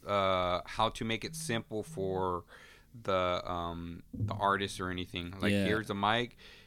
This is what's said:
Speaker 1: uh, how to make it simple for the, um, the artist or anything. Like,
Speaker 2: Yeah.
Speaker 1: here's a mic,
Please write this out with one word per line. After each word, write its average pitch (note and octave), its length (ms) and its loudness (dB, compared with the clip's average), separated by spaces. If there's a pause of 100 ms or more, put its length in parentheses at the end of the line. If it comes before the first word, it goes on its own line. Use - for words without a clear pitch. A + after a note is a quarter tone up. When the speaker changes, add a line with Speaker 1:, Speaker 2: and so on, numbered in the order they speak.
Speaker 1:
uh, F#2 600 4
how A2+ 240 0
to - 140 -6
make A2+ 200 -2
it - 100 -8
simple A2+ 480 -4
for F#2 640 0 (600)
the, F#2 460 2
um, E2+ 520 -6 (100)
the G#2 220 0
artist G2 460 2
or F#2 100 0
anything. F2+ 500 -4
Like, G2+ 120 4
Speaker 2:
Yeah. G2+ 120 4
Speaker 1:
here's G#2 260 0
a G#2+ 40 -2
mic, A2 420 2 (300)